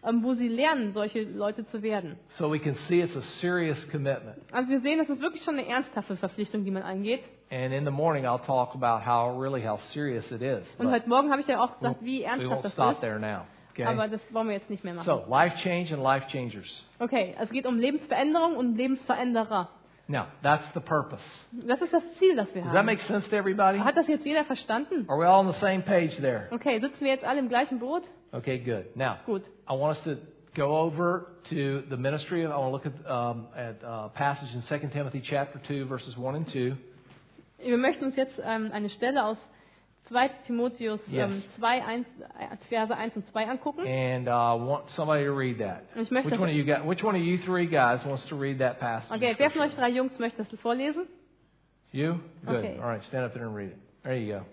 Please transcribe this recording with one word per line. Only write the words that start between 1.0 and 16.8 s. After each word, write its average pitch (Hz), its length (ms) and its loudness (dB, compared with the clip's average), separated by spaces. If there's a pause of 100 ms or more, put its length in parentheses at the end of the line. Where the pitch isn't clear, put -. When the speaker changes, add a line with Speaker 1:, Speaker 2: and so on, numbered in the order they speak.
Speaker 1:
Leute 208 420 -4
zu 220 160 -8
werden. 202 340 -2 (220)
Speaker 2:
So 151 140 0
we 151 80 0
can 147 160 0 (120)
see 175 140 6
it's 170 140 -2
a 131 60 -4
serious 170 680 -2
commitment. 135 480 -2 (140)
Speaker 1:
Also 254 180 0
wir 269 120 4
sehen, 294 180 2
das 302 100 0
ist 262 120 -2
wirklich 330 220 -4
schon 302 140 -2
eine 262 100 -4
ernsthafte 233 500 -4
Verpflichtung, 202 480 -4
die 196 60 -4
man 190 120 -4
eingeht. 202 380 -2 (280)
Speaker 2:
And 127 240 -2
in 143 120 0
the 143 60 0
morning, 143 340 2
I'll 127 200 0
talk 127 300 0
about 120 280 2
how, 120 360 2
really, 131 220 -2
how 107 160 -2 (160)
serious 139 380 -4
it 117 100 -8
is. 123 240 -2 (120)
Speaker 1:
Und 247 100 0
Speaker 2:
But 262 60 4
Speaker 1:
heute 233 160 2
Morgen 277 220 6
habe 277 100 2
ich 285 60 -4
ja 240 160 2
auch - 160 -2
gesagt, - 220 -2
Speaker 2:
we'll, 220 40 -10
Speaker 1:
wie 262 160 -2
Speaker 2:
we - 40 -4
Speaker 1:
ernsthaft 131 340 -2
Speaker 2:
won't 123 40 -8
Speaker 1:
das - 100 -4
Speaker 2:
stop - 220 4
Speaker 1:
ist. - 60 -8
Speaker 2:
there 107 180 -2
now, 104 260 -4 (260)
okay? - 140 -4
Speaker 1:
Aber 220 240 0
das 214 100 -6 (140)
wollen 226 140 0
wir 208 80 -2
jetzt 202 140 -8
nicht 202 140 -8
mehr 175 100 -6
machen. 170 120 -8
Speaker 2:
So, 147 240 2
life 165 340 6
change 175 300 0
and 139 100 -2
life 135 240 4
changers. 113 580 -8 (140)